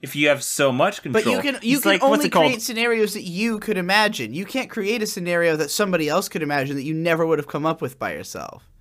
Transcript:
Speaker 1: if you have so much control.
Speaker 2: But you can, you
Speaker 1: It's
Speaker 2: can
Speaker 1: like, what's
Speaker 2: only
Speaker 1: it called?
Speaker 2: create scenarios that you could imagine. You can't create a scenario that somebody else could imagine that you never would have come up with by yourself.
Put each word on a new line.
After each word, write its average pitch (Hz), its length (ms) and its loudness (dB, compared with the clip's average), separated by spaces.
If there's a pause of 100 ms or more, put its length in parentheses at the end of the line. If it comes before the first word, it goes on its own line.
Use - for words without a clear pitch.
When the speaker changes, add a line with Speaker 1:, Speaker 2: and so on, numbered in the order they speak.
Speaker 1:
if 135 140 -12
you 147 140 4
have 135 120 2
so 139 300 0
much 156 300 0
control. 185 240 0
Speaker 2:
But - 40 4
you 95 120 2
can, 269 200 -2
you 233 140 2
Speaker 1:
It's 277 80 -2
Speaker 2:
can 202 80 4
Speaker 1:
like, 196 100 2
what's 269 120 6
Speaker 2:
only 302 140 2
Speaker 1:
it - 40 0
called? 180 140 6
Speaker 2:
create 240 160 0
scenarios 220 520 0
that 208 100 -8
you 208 360 -2
could 214 180 -4
imagine. 185 560 2
You 180 120 -6
can't 247 240 -6
create 220 340 -2
a - 20 -2
scenario 170 520 0
that 151 120 -2
somebody 180 380 0
else 175 220 0
could 175 120 -4
imagine 143 360 -2
that 135 60 -6
you 156 100 -4
never 165 320 0
would 160 140 2
have 143 100 -8
come 151 160 -4
up 160 160 -2
with 135 180 -8
by 98 140 -4
yourself. 85 500 -12 (180)